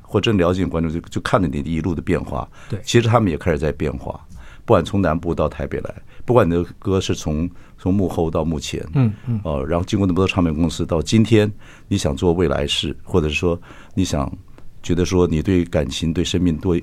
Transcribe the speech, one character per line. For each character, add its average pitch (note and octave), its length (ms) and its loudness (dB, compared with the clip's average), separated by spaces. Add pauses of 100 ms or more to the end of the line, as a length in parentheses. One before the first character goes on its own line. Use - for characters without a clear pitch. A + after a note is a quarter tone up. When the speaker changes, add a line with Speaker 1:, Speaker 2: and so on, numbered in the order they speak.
Speaker 1:
或 - 180 0
真 G#2+ 160 0
了 F2 160 4
解 F#2 80 0
你 F2+ 60 2
的 E2 40 -2
观 E2 100 -2
众， E2 120 -2
就， E2+ 160 -4
就 - 140 -4
看 B2 200 2
着 E2 60 2
你 C#2+ 120 -2
的 C#2+ 80 -6
一 D#2+ 120 0
路 F2 120 -2
的 D2 80 -4
变 D2+ 220 0
化。 C2 260 -6 (200)
Speaker 2:
对。 G2 160 -6
Speaker 1:
其 - 160 4
实 A2+ 80 0
他 A#2 100 4
们 G#2 140 2
也 D2+ 40 -2
开 F2 140 -2
始 D2+ 80 2
在 D2 140 0
变 D2 200 -4
化， - 280 -10 (440)
不 A#2+ 100 4
管 E2+ 100 4
从 G#2 160 -2
南 E2 180 2
部 E2 160 -2
到 D#2 140 0
台 C#2+ 180 -6
北 C#2 140 -6
来， - 140 -8 (300)
不 B2 100 2
管 A2+ 140 6
你 E2+ 40 0
的 F2 100 2 (160)
歌 F#2+ 220 0
是 F#2 140 -2
从， D#2+ 340 -2 (300)
从 F#2 160 0
幕 G2 140 2
后 E2 220 0
到 E2 140 0
幕 D#2 160 -2
前， - 240 -8 (100)
Speaker 2:
嗯， A#2+ 180 4 (140)
嗯。 A#2 180 -2
Speaker 1:
呃， C#2+ 200 -2
然 D#2+ 140 0
后 F2+ 80 0
经 G#2+ 120 0
过 G2 80 2
那 F#2 60 2
么 E2+ 40 2
多 F#2+ 100 4
唱 F#2 180 2
片 D#2+ 80 2
公 D#2+ 160 2
司， E2+ 160 -4
到 D#2+ 160 0
今 A2 240 4
天 G#2+ 260 4 (380)
你 G2+ 80 0
想 D2 180 0
做 E2+ 180 2
未 E2+ 160 4
来 C#2 180 0
式， C#2+ 360 -2
或 - 180 2
者 D2+ 80 0
说 E2 300 0 (360)
你 F#2+ 100 2
想 D2 260 -2 (520)
觉 F#2 120 0
得 F2 100 2
说 F2+ 220 4
你 D#2+ 140 0
对 F2+ 240 2
感 D2+ 240 0
情、 D#2+ 240 -2
对 E2 100 0
生 E2+ 200 0
命、 F2 140 2
对 E2+ 260 0